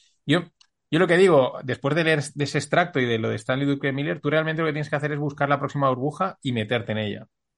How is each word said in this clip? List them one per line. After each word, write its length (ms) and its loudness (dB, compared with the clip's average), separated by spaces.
yo, 180 2
yo 100 2
lo 80 4
que 100 4
digo, 460 6
después 320 -2
de 80 0
leer 180 2
de 100 -2
ese 140 -4
extracto 400 0
y 60 2
de 140 0
lo 100 -2
de 60 -2
Stanley 320 -2
Druckenmiller, 540 -2
tú 80 -2
realmente 320 0
lo 60 0
que 60 -2
tienes 160 -4
que 60 -4
hacer 160 -2
es 80 -4
buscar 300 -2
la 100 2
próxima 300 0
burbuja 520 -4
y 120 -2
meterte 400 -2
en 60 -2
ella. 280 -6